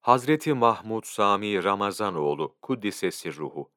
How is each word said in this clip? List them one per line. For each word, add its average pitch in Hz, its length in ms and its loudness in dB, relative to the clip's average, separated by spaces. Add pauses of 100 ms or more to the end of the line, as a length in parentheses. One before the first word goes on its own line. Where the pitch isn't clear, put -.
Hazreti 139 520 2
Mahmud 113 500 2
Sami 101 600 0
Ramazanoğlu, 92 960 -2
Kuddise 104 500 -4
Sirruhu 73 640 -10